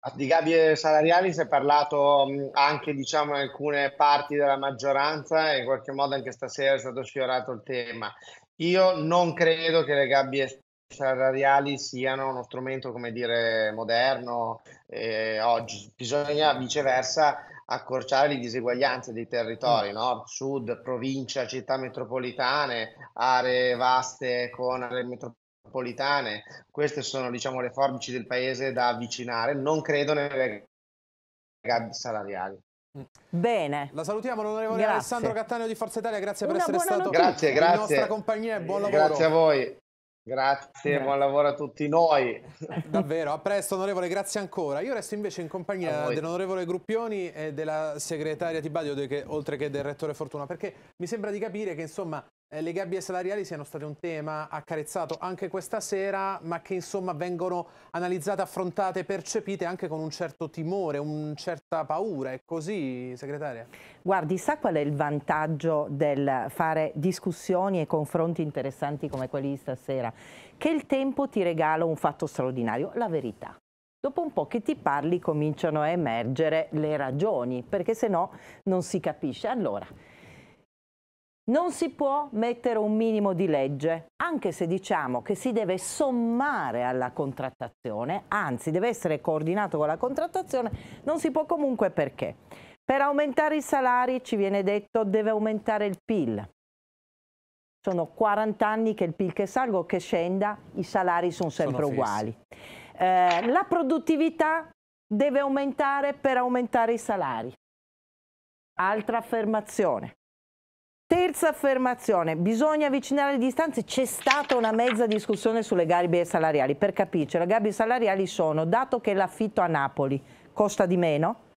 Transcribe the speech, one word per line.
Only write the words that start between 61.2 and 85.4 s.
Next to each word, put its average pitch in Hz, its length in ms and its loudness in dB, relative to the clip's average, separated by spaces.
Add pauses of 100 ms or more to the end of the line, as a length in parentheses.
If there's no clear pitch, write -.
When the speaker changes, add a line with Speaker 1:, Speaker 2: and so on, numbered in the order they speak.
Speaker 2:
certa 160 500 -6
paura. 151 480 -4
È 131 100 -10
così, 143 720 -6
segretaria? 139 520 -10 (340)
Speaker 3:
Guardi, 180 380 0
sa 302 180 -2
qual 190 180 0
è 151 40 6
il 147 160 0
vantaggio 151 960 0
del 139 600 2
fare 160 460 0
discussioni 185 840 0
e 147 40 0
confronti 165 560 0
interessanti 147 680 -4
come 131 200 -4
quelli 139 220 -4
di 139 60 -4
stasera? 127 540 -6 (460)
Che 302 120 0
il 311 180 -2
tempo 269 420 0
ti 208 140 0
regala 160 420 2
un 160 100 0
fatto 147 300 0
straordinario, 127 680 -2
la 233 140 -2
verità. 131 460 -6 (460)
Dopo 277 200 -4
un 320 120 -6
po' 147 140 -2
che 226 160 -4
ti 302 120 0
parli 151 440 0
cominciano 151 600 0
a 151 80 2
emergere 151 800 0
le 151 260 -2
ragioni, 131 640 -2
perché 190 320 -2
se 220 140 -2
no 185 240 0 (320)
non 185 180 0
si 180 180 -2
capisce. 151 480 -4
Allora, 160 380 -2 (1700)
non 339 200 2
si - 180 -2
può 285 440 -2
mettere 240 440 0
un 214 180 2
minimo 214 380 2
di 180 140 2
legge, 147 600 0 (160)
anche 302 280 -2
se 175 160 -2
diciamo 156 560 -2
che 208 100 -2
si 247 180 -2